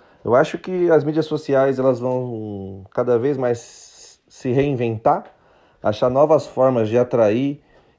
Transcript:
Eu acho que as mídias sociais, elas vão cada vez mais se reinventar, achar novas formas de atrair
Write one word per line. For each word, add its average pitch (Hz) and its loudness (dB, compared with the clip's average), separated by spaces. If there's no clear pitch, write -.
Eu 107 0
acho 151 2
que 175 -2
as 156 4
mídias 151 -2
sociais, 139 0
elas 131 2
vão 107 -6
cada 123 0
vez 135 -2
mais - -6
se - -8
reinventar, 135 0
achar 110 0
novas 147 2
formas 127 0
de 117 2
atrair 123 0